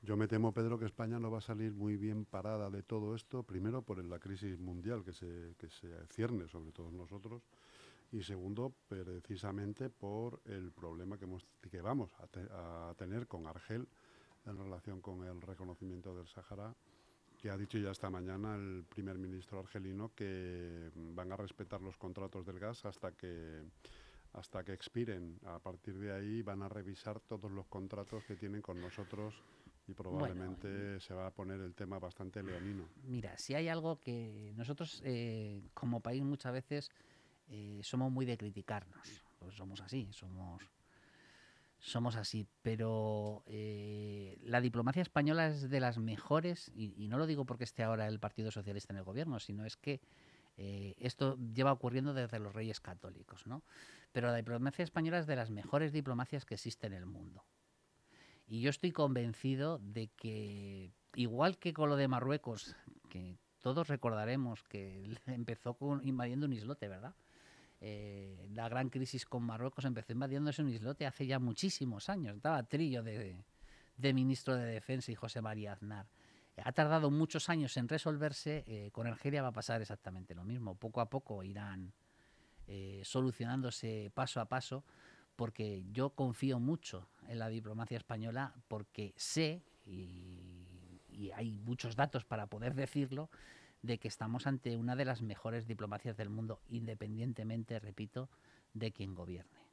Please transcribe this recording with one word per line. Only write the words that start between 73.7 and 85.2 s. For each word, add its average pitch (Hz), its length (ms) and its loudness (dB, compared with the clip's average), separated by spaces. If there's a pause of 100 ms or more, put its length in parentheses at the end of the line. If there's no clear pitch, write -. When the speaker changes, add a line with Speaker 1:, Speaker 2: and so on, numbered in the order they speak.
Speaker 2:
de 131 180 8
ministro 131 420 6
de 123 100 4
Defensa 123 440 0
y 117 40 0
José 113 280 -4
María 107 300 -2
Aznar. 104 340 -6 (560)
Ha 127 100 0
tardado 151 380 8
muchos 156 380 6
años 170 280 4
en 120 120 2
resolverse, 151 800 2
eh, 104 260 -4
con 117 140 -2
Argelia 139 360 2
va 131 60 4
a 117 40 0
pasar 113 300 2
exactamente 92 520 -6
lo 87 100 -6
mismo. 107 320 -2
Poco 113 240 -2
a 113 100 4
poco 110 320 -2
irán, 98 500 -6 (760)
eh, 98 360 -6
solucionándose 120 1080 0
paso 131 260 2
a 107 80 0
paso, 131 360 0 (520)